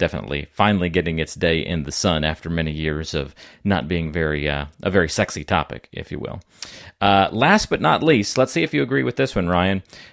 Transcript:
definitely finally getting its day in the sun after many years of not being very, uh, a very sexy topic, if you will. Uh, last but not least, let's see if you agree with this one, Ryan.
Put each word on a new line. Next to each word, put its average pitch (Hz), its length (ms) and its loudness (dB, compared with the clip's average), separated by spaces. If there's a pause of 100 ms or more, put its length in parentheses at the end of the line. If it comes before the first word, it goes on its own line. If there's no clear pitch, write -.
definitely 73 500 -4
finally 101 380 2
getting 82 300 0
its 78 160 -6
day 82 240 0
in 82 240 -4
the 69 80 -6
sun 82 340 0
after 80 240 -4
many 82 220 -2
years 78 420 -4
of 71 200 -4 (300)
not 92 240 0
being 82 240 -2
very, 76 380 0
uh, 71 160 -2 (180)
a - 60 -2
very 90 180 4
sexy - 380 -2
topic, 78 480 -2
if - 180 -12
you 71 80 -8
will. - 220 -10 (580)
Uh, 98 320 6
last 160 380 2
but 135 100 0
not 120 240 2
least, 135 340 4
let's 131 140 2
see 165 120 0
if 156 100 -4
you 147 100 0
agree 131 200 0
with 123 120 -4
this 135 200 -2
one, 90 120 0
Ryan. 92 340 2 (320)